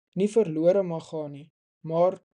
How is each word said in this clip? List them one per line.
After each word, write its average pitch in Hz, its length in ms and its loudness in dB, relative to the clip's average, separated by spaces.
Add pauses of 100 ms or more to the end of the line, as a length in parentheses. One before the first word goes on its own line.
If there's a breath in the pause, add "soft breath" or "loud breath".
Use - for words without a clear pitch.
(140)
nie 190 140 0
verlore 185 560 2
mag 165 260 -8
gaan 151 220 -8
nie, 143 200 -18 (300)
maar 170 400 0 (160)